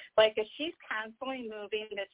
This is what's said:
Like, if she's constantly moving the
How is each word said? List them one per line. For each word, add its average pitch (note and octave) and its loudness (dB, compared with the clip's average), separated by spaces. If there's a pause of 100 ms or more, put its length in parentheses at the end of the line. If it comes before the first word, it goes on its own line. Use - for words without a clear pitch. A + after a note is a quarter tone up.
(160)
Like, A3 8
if G#3+ 0
she's D#4+ -4 (140)
constantly A#3+ -6
moving G#3+ -6
the G3 -6